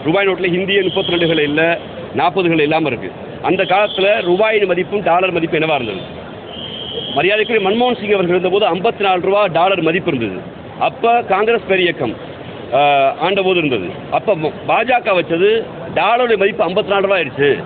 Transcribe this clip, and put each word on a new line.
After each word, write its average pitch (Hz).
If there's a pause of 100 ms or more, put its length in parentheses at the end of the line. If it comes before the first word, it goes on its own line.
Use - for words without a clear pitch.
ரூபாய் 196
நோட்டுல 185
ஹிந்தியே 190
முப்பத்தி 180
ரெண்டுகள் 165
இல்ல, 160 (360)
நாற்பதுகள் 165
இல்லாம 156
இருக்கு. 98 (320)
அந்த 185
காலத்துல 202
ரூபாயின் 208
மதிப்பும் 185
டாலர் 180
மதிப்பும் 165
என்னவா 160
இருந்தது? 110 (920)
மரியாதைக்குரிய 208
மன்மோகன் 240
சிங் 208
அவர்கள் 180
இருந்தபோது 180
ஐம்பத்தி 214
நாலு 185
ரூபா 196
டாலர் 175
மதிப்பு 165
இருந்தது. 104 (380)
அப்ப 233
காங்கிரஸ் 214
பேரியக்கம், 170 (600)
ஆ, 139
ஆண்டபோது 185
இருந்தது. 120 (220)
அப்ப 160
ம-, 147 (160)
பாஜக 214
வச்சது 196 (300)
டாலருடைய 226
மதிப்பு 190
ஐம்பத்தி 196
நாலு 196
ரூபா 196
ஆயிடுச்சு. 135